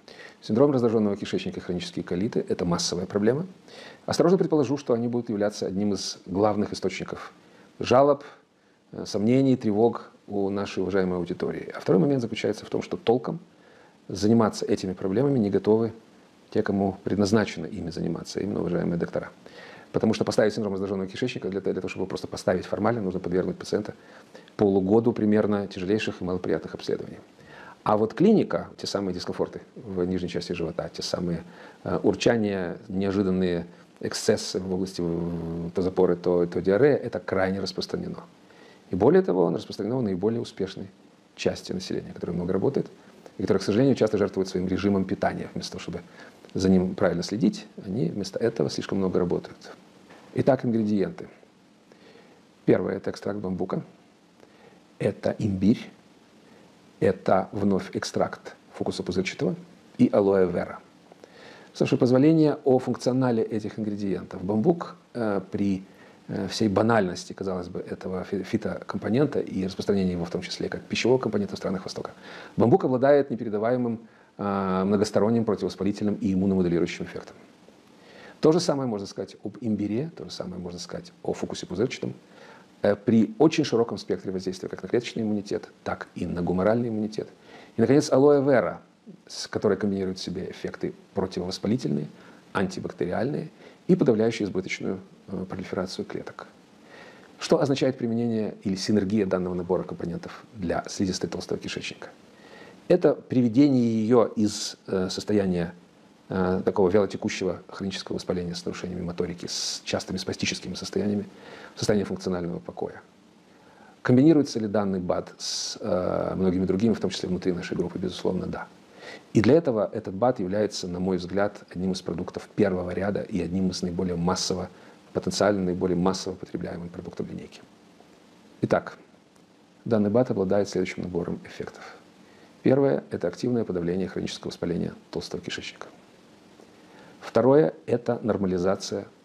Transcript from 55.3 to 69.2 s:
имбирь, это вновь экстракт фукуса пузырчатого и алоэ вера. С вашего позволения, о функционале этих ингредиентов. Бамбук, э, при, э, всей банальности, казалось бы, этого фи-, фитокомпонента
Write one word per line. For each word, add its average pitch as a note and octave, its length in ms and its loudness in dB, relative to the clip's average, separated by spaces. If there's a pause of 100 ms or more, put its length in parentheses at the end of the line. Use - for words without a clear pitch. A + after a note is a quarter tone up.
имбирь, G2 520 2 (1080)
это G2 520 2
вновь G2+ 420 0
экстракт - 600 -4 (200)
фукуса - 280 -4
пузырчатого F#2 540 -2 (420)
и B2 140 6
алоэ G2 340 6
вера. F2 320 -4 (960)
С - 60 -2
вашего C3 180 2
позволения, C#3+ 640 6
о C3 140 6
функционале B2 640 0
этих G#2+ 360 -4
ингредиентов. G2 640 -6
Бамбук, A2 500 0 (200)
э, G#2+ 260 -2 (100)
при, G2 320 0 (460)
э, G2+ 200 -4
всей A2 200 0
банальности, G#2 640 2
казалось F#2 360 -6
бы, F#2 120 -8
этого F#2 440 -8
фи-, F#2+ 200 -4
фитокомпонента G#2 960 -2